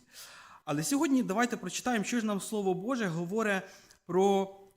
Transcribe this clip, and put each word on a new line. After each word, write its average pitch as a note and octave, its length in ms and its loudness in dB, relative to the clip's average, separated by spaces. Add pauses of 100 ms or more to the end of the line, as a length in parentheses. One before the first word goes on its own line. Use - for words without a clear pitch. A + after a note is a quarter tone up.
(640)
Але D3+ 180 -2
сьогодні C4+ 400 2
давайте G#3+ 340 0
прочитаємо, G#3 480 -2
що A#3+ 140 0
ж A3 60 -2
нам G3+ 160 -2
Слово G3+ 320 0
Боже A3 320 -2
говорить F#3 580 0 (440)
про, F#3+ 480 4 (220)